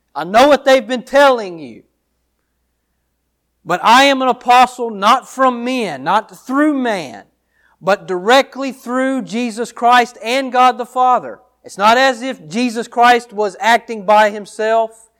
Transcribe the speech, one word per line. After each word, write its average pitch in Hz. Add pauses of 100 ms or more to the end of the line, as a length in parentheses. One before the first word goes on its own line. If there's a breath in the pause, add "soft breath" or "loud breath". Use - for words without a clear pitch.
(160)
I 147
know 220
what 277
they've 262
been 247
telling 240
you. 135 (1800)
"But 175
I 240
am 277
an 262
apostle 247
not 220
from 247
men," 202
not 202
through 285
man, 180 (540)
but 175
directly 254
through 262
Jesus 226
Christ 240
and 254
God 247
the 240
Father. 233 (240)
It's -
not 214
as 254
if 220
Jesus 226
Christ 240
was 202
acting 226
by 208
himself, 220 (100)